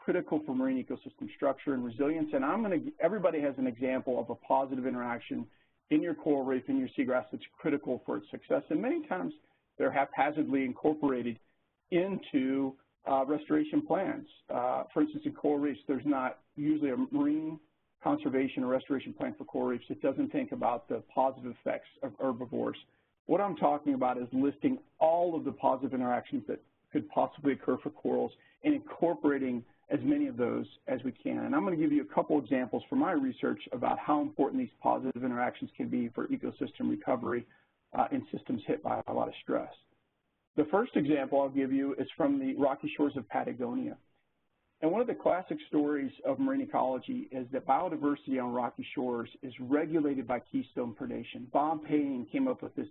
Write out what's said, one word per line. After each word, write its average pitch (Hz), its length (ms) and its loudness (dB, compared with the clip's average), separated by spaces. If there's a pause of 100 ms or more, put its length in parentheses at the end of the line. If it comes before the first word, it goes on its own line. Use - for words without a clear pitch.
critical 165 400 0
for 131 120 -2
marine 131 280 0
ecosystem - 520 -10
structure 139 360 0
and 127 120 0
resilience, 143 500 0
and 131 100 2
I'm 185 180 0
gonna, 190 180 0 (200)
everybody 175 420 2
has 139 160 0
an 131 100 0
example 127 500 -2
of 117 100 -4
a 120 60 -6
positive 135 520 0
interaction 120 600 -4 (440)
in 156 120 4
your 170 120 -2
coral 143 300 0
reef, 127 240 0
in 135 100 2
your 131 100 0 (100)
seagrass 127 320 0
that's - 140 -10 (160)
critical 143 440 0
for 123 120 -2
its - 160 -8
success, - 380 -2
and 311 120 0
many 302 240 -2
times 277 260 -4 (460)
they're 135 140 2
haphazardly 139 720 0
incorporated 127 760 0 (540)
into, 139 800 0 (340)
uh, 135 180 2
restoration 151 640 0
plans. 165 400 -2 (260)
Uh, 127 400 0
for 160 100 4
instance, 151 240 -2
in 139 60 -2
coral 147 280 0
reefs, 143 260 0
there's 131 200 -2
not 131 340 0 (160)
usually 147 340 2
a 123 60 0 (160)
marine 151 480 0 (420)
conservation 135 600 0
or - 20 0
restoration 127 460 -2
plan 127 260 -6
for - 60 -14
coral 127 240 -2
reefs. 123 220 -2
It 151 120 -8
doesn't 139 300 0
think 131 180 -2
about 120 380 -2
the 113 160 -4 (100)
positive 123 460 0
effects - 260 -4 (160)
of 135 160 -6
herbivores. 120 580 -2 (500)
What 180 140 4
I'm 359 140 0
talking 147 400 2
about 127 240 2
is 123 140 -4
listing 135 460 2 (200)
all 170 380 4
of 156 80 -4
the 135 80 -2
positive 135 420 0
interactions 123 540 0
that 117 120 -6 (320)
could - 180 -2
possibly 135 420 0
occur 127 300 0
for 147 80 -6
corals 123 420 -2 (320)
and 151 80 4
incorporating 143 880 0 (280)
as 139 120 0
many 143 260 2
of 120 100 -6
those 120 260 0 (240)
as 131 160 -2
we 127 80 -2
can. 120 280 -4
And 120 140 -2
I'm 160 100 2
gonna 185 120 0
give 151 160 2
you 147 80 4
a - 140 -4
couple 156 240 4
examples 127 500 0
from 131 120 2
my 180 120 4
research 131 480 0 (120)
about 123 260 0
how 151 240 2
important - 400 0
these 240 80 -6 (120)
positive 123 400 0
interactions 123 540 -2
can 123 120 -4
be 120 200 0
for - 200 -4
ecosystem - 600 -4
recovery, 120 580 -2 (500)
uh, 117 140 4
in - 220 -2
systems - 340 -6
hit - 160 -2
by 113 240 -2
a - 60 -6
lot 120 160 0
of 117 140 -8
stress. - 300 -4 (840)
The 151 100 4
first 196 300 2
example 139 440 2
I'll 139 80 2
give 135 240 0
you 139 260 2
is 139 180 -4
from 143 220 2
the 135 160 -2
rocky 139 420 0
shores 143 200 0
of 123 120 -6
Patagonia. 123 680 -4 (840)
And 160 80 4
one 202 100 2
of 247 60 2
the 233 80 0
classic 175 440 0 (100)
stories 147 440 2 (140)
of 135 120 2
marine 135 220 2
ecology 127 680 -2
is 127 220 -6
that 131 140 -4
biodiversity 143 760 0
on 123 100 -2
rocky 123 420 -2
shores 123 360 -2 (120)
is 131 180 -10
regulated 143 640 2
by 120 140 0
keystone 123 580 -4
predation. 120 540 -8
Bob 151 320 2
Payne 139 460 2
came 135 180 2
up 123 140 -2
with - 120 -10
this 127 160 -4